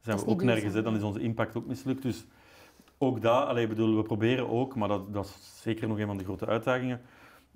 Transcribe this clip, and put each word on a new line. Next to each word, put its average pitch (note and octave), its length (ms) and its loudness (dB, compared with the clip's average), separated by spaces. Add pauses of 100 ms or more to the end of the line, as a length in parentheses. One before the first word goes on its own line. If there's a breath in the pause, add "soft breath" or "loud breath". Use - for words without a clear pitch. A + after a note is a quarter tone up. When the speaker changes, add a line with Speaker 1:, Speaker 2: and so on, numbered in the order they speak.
Speaker 1:
zijn A2 140 -2
Speaker 2:
Dat G2+ 100 -2
Speaker 1:
we - 60 2
Speaker 2:
is - 20 6
Speaker 1:
ook F3+ 80 0
Speaker 2:
niet B2 100 4
Speaker 1:
nergens, G#2 240 0
hè. A2 60 2
Speaker 2:
duurzaam. - 20 -2
Speaker 1:
Dan A2 180 0
is G#2+ 60 -2
onze G2+ 120 -4
impact A2+ 360 -2
ook A#2 100 -6
mislukt. C3 360 -4
Dus A#2 240 -4 (720 loud breath)
ook B2 240 0
dat, A#2+ 260 4
allee, A#2+ 160 2
ik A2+ 60 2
bedoel, A2 260 4
we G#2+ 80 4
proberen A#2 460 2
ook, B2+ 260 0
maar G#2 120 0
dat, G2+ 260 -2
dat G2+ 120 -2
is - 360 -20
zeker A2+ 260 -2
nog G#2+ 120 -2
een G#2+ 80 0
van G2+ 100 -4
de F#2+ 60 -6
grote F#2+ 220 -6
uitdagingen, B2 560 0 (540 loud breath)